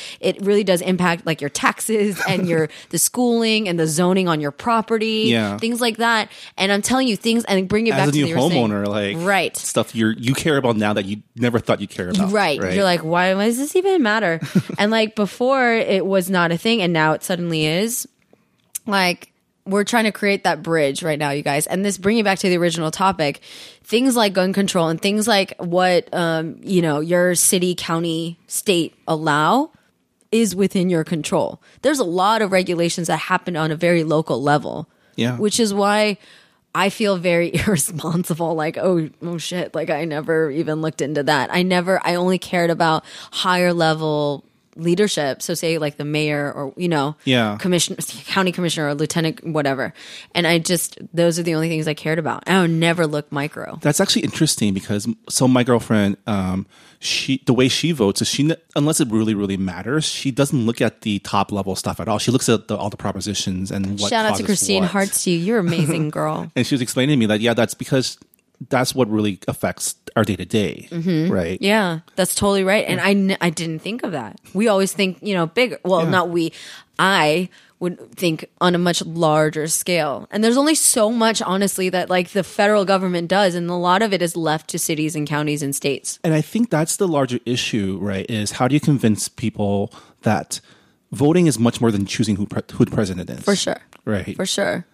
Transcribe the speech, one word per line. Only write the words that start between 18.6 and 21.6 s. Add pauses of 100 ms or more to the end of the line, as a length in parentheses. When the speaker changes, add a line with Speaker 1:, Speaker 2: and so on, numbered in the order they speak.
Speaker 1:
Like, (360)
we're
trying
to
create
that
bridge
right
now,
you
guys.